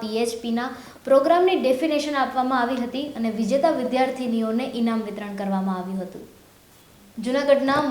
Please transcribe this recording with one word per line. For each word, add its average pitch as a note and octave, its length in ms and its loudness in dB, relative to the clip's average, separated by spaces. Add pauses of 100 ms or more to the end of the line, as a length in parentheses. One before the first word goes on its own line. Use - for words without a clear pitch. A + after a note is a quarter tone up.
પી A3 220 -6
એચ A#3 180 -2
પીના A#3 300 -4 (320)
પ્રોગ્રામની E4 580 6
ડેફિનેશન C#4+ 640 0
આપવામાં B3+ 400 0
આવી A#3+ 180 0
હતી C4 240 -4 (100)
અને A3+ 220 -2
વિજેતા C4+ 400 2
વિદ્યાર્થિનીઓને B3+ 960 0
ઇનામ A3+ 340 0
વિતરણ G3+ 360 -8
કરવામાં F#3+ 360 0
આવ્યું F#3+ 240 -6
હતું. F#3 240 -12 (920)
જૂનાગઢના C#4 600 2 (120)